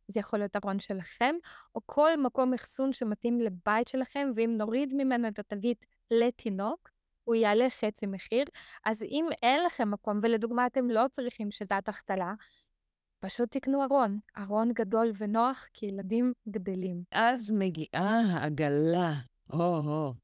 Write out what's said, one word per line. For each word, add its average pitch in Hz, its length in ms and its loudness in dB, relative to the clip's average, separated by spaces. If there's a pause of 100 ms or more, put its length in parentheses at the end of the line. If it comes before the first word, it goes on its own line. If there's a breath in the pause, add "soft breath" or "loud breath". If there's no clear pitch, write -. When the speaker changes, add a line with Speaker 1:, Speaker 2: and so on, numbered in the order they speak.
Speaker 1:
זה 208 120 -2
יכול 208 200 -2
להיות 202 160 -2
ארון 202 240 -2
שלכם, 220 560 -2 (400 loud breath)
או 226 100 -8
כל 311 320 4
מקום 254 360 0
אחסון 269 400 -4
שמתאים 233 480 -2
לבית 214 460 0
שלכם, 269 480 -4
ואם 226 220 0
נוריד 247 360 -2
ממנו 254 340 0
את 208 120 -6
התווית 214 460 -4 (260)
לתינוק, 233 800 0 (340)
הוא 233 120 2
יעלה 226 340 4
חצי 214 360 -4
מחיר. 208 400 -2 (400 loud breath)
אז 220 180 -2
אם 302 220 -2 (180)
אין 277 200 4
לכם 240 280 0
מקום, 208 320 -2
ולדוגמה 233 420 2
אתם 247 240 0
לא 226 220 4
צריכים 233 400 -6
שידת 196 380 -4
החתלה, 190 440 -4 (880 soft breath)
פשוט 226 300 -4
תקנו 269 320 0
ארון, 247 360 2 (180)
ארון 214 360 0
גדול 226 440 2
ונוח, 226 560 0
כי - 120 -10
ילדים 202 480 0 (160)
גדלים. 185 640 -4
Speaker 2:
אז 226 400 2
מגיעה 190 760 0
העגלה, 156 880 2 (380)
הו-הו. 151 640 0 (100)